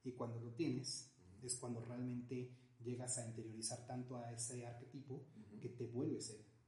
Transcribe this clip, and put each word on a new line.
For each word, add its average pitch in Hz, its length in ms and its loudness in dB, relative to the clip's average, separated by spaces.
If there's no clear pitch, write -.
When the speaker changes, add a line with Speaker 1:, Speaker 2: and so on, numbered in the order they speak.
Speaker 1:
y 127 80 0
cuando 117 260 0
lo 117 140 -2
tienes, - 640 4
Speaker 2:
Ujú. - 300 -12
Speaker 1:
es 120 100 2
cuando 120 260 0
realmente 123 680 0
llegas 120 360 2
a 117 100 2
interiorizar 113 600 -2
tanto 127 300 0
a 120 160 -2
ese 120 320 0
arquetipo 123 500 -6
Speaker 2:
Ujú. - 460 -10
Speaker 1:
que 120 80 0
te 120 180 0
vuelves 127 440 4
él. - 140 -10